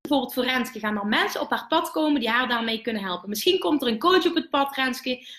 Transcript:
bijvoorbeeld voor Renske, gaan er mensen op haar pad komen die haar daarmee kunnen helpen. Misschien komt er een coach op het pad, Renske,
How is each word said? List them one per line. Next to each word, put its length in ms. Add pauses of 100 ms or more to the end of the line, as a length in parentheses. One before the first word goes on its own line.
bijvoorbeeld 340
voor 100
Renske, 340
gaan 200
er 80
mensen 340
op 100
haar 160
pad 240
komen 300
die 80
haar 200
daarmee 320
kunnen 220
helpen. 260
Misschien 300
komt 240
er 60
een 100
coach 280
op 80
het 160
pad, 240
Renske, 520 (120)